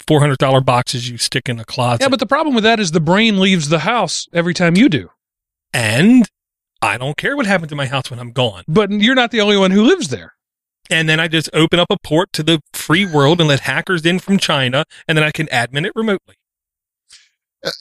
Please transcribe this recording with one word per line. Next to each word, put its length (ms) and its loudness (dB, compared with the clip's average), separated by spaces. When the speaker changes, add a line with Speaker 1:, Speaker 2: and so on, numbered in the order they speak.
Speaker 1:
four 140 4
hundred 180 0
dollar 220 2
boxes 500 -2
you 80 -14
stick 300 -6
in 100 -6
a 60 -14
closet. 380 -2
Speaker 2:
Yeah, 60 2
but 120 0
the 60 -4
problem 280 -2
with 80 2
that 160 2
is 140 -4
the 80 2
brain 400 2
leaves 280 2
the 120 0
house 520 -4
every 220 -2
time 220 2
you 120 6
do. 220 -4
Speaker 1:
And 560 4
I 180 -2
don't 180 -6
care 200 -4
what 80 -2
happens 260 -2
to 40 -10
my 120 -4
house 260 -6
when 80 -12
I'm 100 -14
gone. 380 -2
Speaker 2:
But 240 0
you're 240 2
not 160 0
the 80 0
only 160 2
one 160 2
who 100 4
lives 260 2
there. 260 -10
Speaker 1:
And 200 0
then 100 2
I 80 0
just 260 -2
open 280 2
up 100 0
a 80 -2
port 360 -2
to 100 -4
the 160 0
free 340 0
world 340 2
and 80 2
let 120 2
hackers 460 -2
in 140 0
from 180 0
China, 460 -2
and 100 0
then 60 2
I 80 -2
can 160 -6
admin 360 -2
it 120 -6
remotely. 400 -4
Speaker 3:
Uh, 40 -6